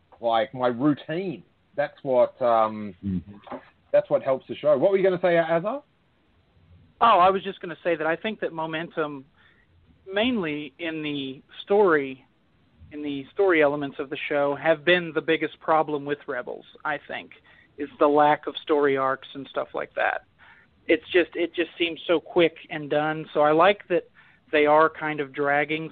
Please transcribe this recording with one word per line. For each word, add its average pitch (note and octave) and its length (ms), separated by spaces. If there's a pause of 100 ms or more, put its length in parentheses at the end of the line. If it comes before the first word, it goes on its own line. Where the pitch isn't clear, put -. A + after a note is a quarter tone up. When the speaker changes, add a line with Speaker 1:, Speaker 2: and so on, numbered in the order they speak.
(220)
Speaker 1:
like, A2+ 320
my B2+ 140
routine. D3 760 (320)
That's D3 280
what, B2 380
um, A2 520 (100)
Speaker 2:
Mm-hmm. G2 540 (340)
Speaker 1:
that's D3 180
what C#3+ 120
helps C3+ 260
the A#2 80
show. C#3+ 220
What F3 140
were G3 60
you F#3 60
gonna F#3 180
say, F3 160
Azar? E3+ 440 (1200)
Speaker 3:
Oh, A#3 40
I F#3+ 240
was F#3+ 140
just F#3+ 180
gonna E3+ 220
say E3+ 120
that D#3 120
I E3 80
think A3 260
that E3 120
momentum, D#3+ 720 (840)
mainly F#3+ 680
in D#3+ 220
the C#3+ 400 (220)
story, D#3 640 (640)
in D3+ 120
the C#3+ 300
story F3+ 280
elements C#3+ 380
of C#3 100
the D3 80 (120)
show, C#3+ 260
have D3 300
been F3 280
the D#3 80
biggest D3+ 380
problem D3+ 460
with C#3+ 220
Rebels, - 380 (200)
I D3+ 220
think, G2+ 240 (460)
is C#3+ 120 (100)
the D#3 80
lack D3 400
of D3 160
story C#3+ 340
arcs C3+ 360
and C3+ 160
stuff C#3 240
like D3+ 220
that. - 260 (640)
It's E3 240
just, F3 240
it E3+ 180
just E3 240
seems E3+ 300
so E3 120
quick E3+ 360 (140)
and D3+ 200
done. D#3 440
So D3+ 80
I D3 100
like F#3 380
that E3 180 (460)
they D3 120
are D3+ 240
kind D3+ 300
of C3+ 140
dragging D3 580